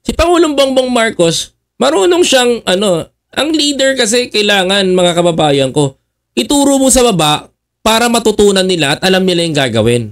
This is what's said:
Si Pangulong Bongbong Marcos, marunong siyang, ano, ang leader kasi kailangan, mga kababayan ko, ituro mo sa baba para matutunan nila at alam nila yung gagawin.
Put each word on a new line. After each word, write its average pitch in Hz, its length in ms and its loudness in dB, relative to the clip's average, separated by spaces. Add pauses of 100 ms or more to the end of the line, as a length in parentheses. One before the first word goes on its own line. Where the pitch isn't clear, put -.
Si - 160 -8
Pangulong 330 400 2
Bongbong 262 320 0
Marcos, 220 640 -2 (240)
marunong 349 480 2
siyang, 240 400 0
ano, 185 480 -2 (220)
ang 285 180 -4
leader 285 400 0
kasi 247 400 -2
kailangan, 202 560 0
mga 180 240 2
kababayan 160 560 0
ko, 139 320 -4 (320)
ituro 277 480 0
mo 262 80 2
sa 254 160 2
baba 156 480 -2 (320)
para 226 240 0
matutunan 208 560 2
nila 160 320 -2
at - 80 -12
alam 190 160 2
nila 175 240 0
yung 160 140 -4
gagawin. 117 540 0